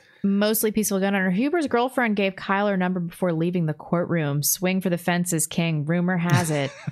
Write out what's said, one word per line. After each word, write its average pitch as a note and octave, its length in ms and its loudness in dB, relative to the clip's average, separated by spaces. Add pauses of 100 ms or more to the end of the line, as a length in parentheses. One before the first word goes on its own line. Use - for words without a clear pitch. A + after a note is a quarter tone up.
(220)
Mostly G#3 480 2
peaceful G3+ 300 0
gun G3+ 160 0
owner. F#3+ 160 2
Huber's C#4+ 340 0
girlfriend A#3+ 480 0
gave G3 220 0
Kyle G3+ 320 0
her G3 80 0
number F#3 240 0
before E3+ 320 -2
leaving E3+ 340 0
the D3+ 80 -2
courtroom. D3+ 720 -2
Swing F#3 360 0
for F#3+ 80 -2
the E3+ 100 0
fences, F3 500 -2
King. D#3+ 360 0
Rumor F3 340 0
has F3 340 2
it C#3 180 0 (220)